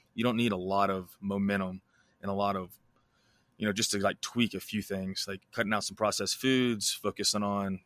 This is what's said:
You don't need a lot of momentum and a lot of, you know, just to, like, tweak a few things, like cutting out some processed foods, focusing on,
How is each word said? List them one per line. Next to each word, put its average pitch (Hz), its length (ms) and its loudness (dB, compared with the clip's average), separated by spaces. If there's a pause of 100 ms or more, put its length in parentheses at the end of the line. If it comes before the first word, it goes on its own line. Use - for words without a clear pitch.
(140)
You 110 100 -2
don't 117 140 2
need 117 140 2
a 95 60 0
lot 98 320 2
of 92 320 -4
momentum 98 600 0 (400)
and 98 80 -6
a 98 40 -2
lot 101 220 2
of, 92 160 -8 (840)
you 104 80 -2
know, 104 80 2
just 107 180 0
to, 101 80 0
like, 98 220 0
tweak 120 320 0
a 95 60 -6
few 107 220 -4
things, 95 460 -4
like 98 140 -8 (100)
cutting 110 220 0
out 101 100 0
some 95 120 -8
processed 101 420 0
foods, 127 540 2
focusing 104 520 0
on, 98 420 0